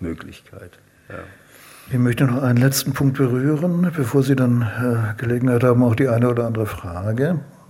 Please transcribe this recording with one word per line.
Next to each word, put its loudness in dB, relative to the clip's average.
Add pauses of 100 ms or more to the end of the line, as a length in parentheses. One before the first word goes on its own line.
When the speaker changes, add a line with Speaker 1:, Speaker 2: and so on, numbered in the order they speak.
Speaker 1:
Möglichkeit. -14 (400)
Ja. -16 (760)
Speaker 2:
Ich -2
möchte 2
noch 0
einen 2
letzten 0
Punkt 0
berühren, 0
bevor 0
Sie 2
dann, 2
äh, -2
Gelegenheit 0
haben, 4
auch 4
die 2
eine 2
oder -2
andere -2
Frage, -4 (300)